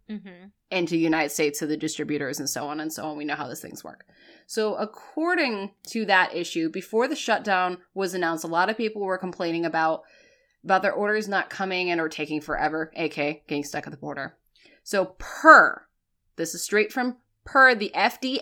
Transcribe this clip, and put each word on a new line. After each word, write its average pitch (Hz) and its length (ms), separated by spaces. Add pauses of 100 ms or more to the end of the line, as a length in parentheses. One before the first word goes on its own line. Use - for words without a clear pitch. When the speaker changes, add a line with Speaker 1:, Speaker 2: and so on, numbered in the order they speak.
(100)
Speaker 1:
Mm-hmm. 185 360 (240)
Speaker 2:
into 175 220
the 170 80
United 160 280
States 147 300
to 160 80
the 151 100
distributors 147 640
and 135 100
so 131 200
on 151 120
and 156 100
so - 140
on. 151 140
We 147 80
know 143 80
how 143 120
these 127 140
things - 240
work. - 220 (400)
So 214 300
according 247 960 (160)
to 226 180
that 185 280
issue, 165 360
before 214 380
the 311 60
shutdown 185 640 (160)
was 190 220
announced, 165 280
a - 40
lot 175 240
of 220 80
people 214 240
were 190 160
complaining 170 480
about, 160 380 (600)
about 190 160
their 196 140
orders 208 340
not 196 220
coming 185 400
and 170 100
or 160 80
taking 156 320
forever, 156 560
A 160 140
K 151 380
getting 147 160
stuck 147 220
at - 40
the 143 80
border. 143 400 (440)
So 185 360
per, - 640 (540)
this 165 180
is 175 100
straight 208 260
from 254 280 (260)
per 254 300
the 208 200
F 208 240
D 262 240